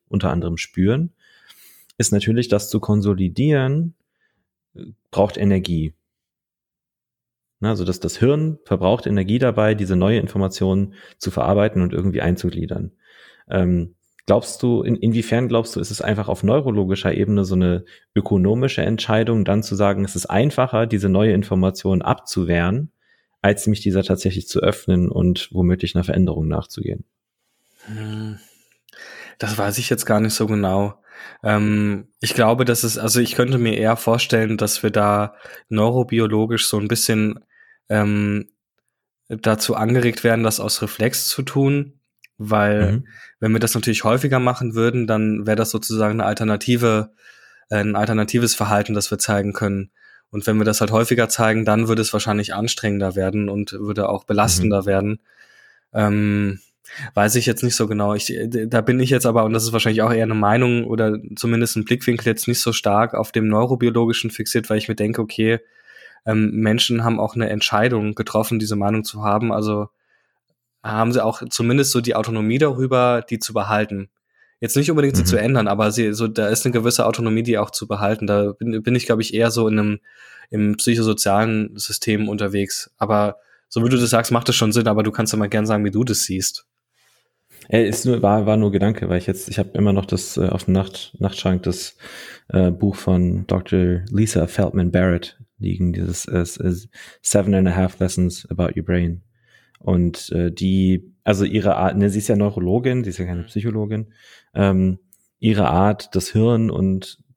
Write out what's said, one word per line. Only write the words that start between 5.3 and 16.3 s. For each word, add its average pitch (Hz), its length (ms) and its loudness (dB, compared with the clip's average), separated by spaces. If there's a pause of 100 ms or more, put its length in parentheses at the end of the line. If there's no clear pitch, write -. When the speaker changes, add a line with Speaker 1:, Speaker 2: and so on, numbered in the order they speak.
Speaker 1:
Energie. 90 560 0 (1700)
Ne, 104 100 -2
also 98 140 -2
das, 90 160 -2
das - 180 -6
Hirn 151 460 0
verbraucht 98 420 0
Energie 101 320 0
dabei, 110 360 2
diese 95 220 0
neue 101 220 2
Information 98 760 0 (240)
zu - 120 -6
verarbeiten 101 520 2
und 90 100 0
irgendwie 90 280 -2
einzugliedern. 90 720 -2 (560)
Ähm, 90 460 0 (320)
glaubst - 360 0
du, 120 200 2
in-, 117 140 0
inwiefern 113 520 0
glaubst 113 260 -2
du, - 60 -4
ist 101 100 -6
es 104 120 -8
einfach 104 260 -2
auf - 140 -4